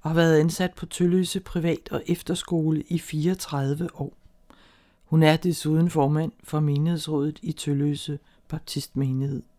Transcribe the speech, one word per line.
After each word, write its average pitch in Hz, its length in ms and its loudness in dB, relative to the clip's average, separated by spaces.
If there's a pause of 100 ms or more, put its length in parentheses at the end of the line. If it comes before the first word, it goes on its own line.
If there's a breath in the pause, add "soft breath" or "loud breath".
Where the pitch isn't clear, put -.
og 156 100 -4
har 165 40 -2
været 165 260 6
ansat 170 340 0
på - 120 -12
Tølløse 180 540 0
Privat- 170 500 -4
og - 160 -4
Efterskole 160 760 -2
i 175 160 -4
fireogtredive 156 960 -4
år. - 220 -10 (880 soft breath)
Hun 160 180 4
er 156 140 8
desuden 160 540 0
formand 151 420 0 (120)
for 151 160 -2
menighedsrådet 151 800 0
i 160 100 -6
Tølløse 143 640 -2 (300 soft breath)
Baptistmenighed. 139 920 -4 (160)